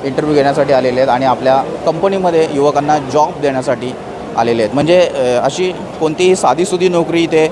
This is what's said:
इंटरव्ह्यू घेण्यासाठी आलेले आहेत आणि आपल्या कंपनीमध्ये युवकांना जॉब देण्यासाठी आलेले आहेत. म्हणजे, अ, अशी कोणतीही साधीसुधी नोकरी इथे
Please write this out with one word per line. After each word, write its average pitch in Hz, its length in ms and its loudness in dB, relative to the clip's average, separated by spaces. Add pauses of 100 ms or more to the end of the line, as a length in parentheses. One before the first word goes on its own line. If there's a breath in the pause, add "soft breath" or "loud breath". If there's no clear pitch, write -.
इंटरव्ह्यू 147 320 -2
घेण्यासाठी 143 380 2
आलेले 127 260 2
आहेत 135 100 2
आणि 127 160 2
आपल्या 131 380 2 (220)
कंपनीमध्ये 170 640 0
युवकांना 147 460 0
जॉब 151 440 -2
देण्यासाठी 131 500 -2 (460)
आलेले 117 260 2
आहेत. 107 120 -2
म्हणजे, 165 400 4
अ, 123 300 0
अशी 180 260 -2 (280)
कोणतीही 180 360 2
साधीसुधी 180 540 0
नोकरी 165 340 0
इथे 160 280 2